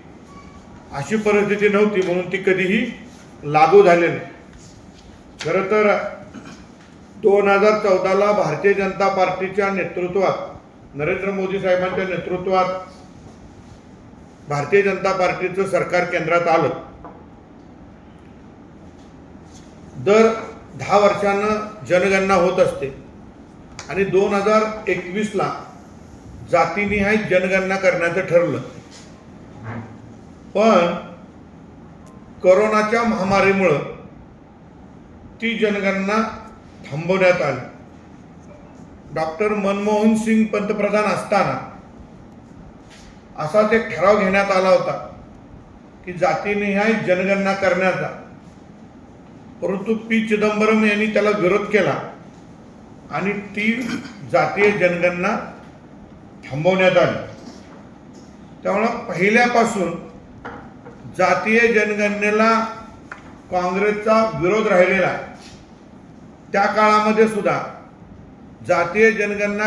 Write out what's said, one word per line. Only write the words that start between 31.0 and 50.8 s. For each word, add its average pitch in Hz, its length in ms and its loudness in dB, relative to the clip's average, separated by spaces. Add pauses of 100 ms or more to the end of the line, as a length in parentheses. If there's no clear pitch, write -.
कोरोनाच्या 214 600 4
महामारीमुळं 190 760 2 (1600)
ती 226 180 -2
जनगणना 196 580 0 (680)
थांबवण्यात 175 580 0
आली. 131 180 -4 (1500)
डॉक्टर 160 420 -2
मनमोहन 208 600 2
सिंग 220 300 0
पंतप्रधान 208 600 -2
असताना 165 520 -2 (1800)
असाच 214 340 2
एक 226 160 2
ठराव 190 300 2
घेण्यात 190 320 0
आला 185 180 2
होता 175 280 2 (1080)
की 180 100 -10
जातीनिहाय 202 800 0 (140)
जनगणना 196 480 2
करण्याचा, 175 540 0 (1500)
परंतु 196 380 -2
पी 226 280 -2
चिदंबरम 214 560 2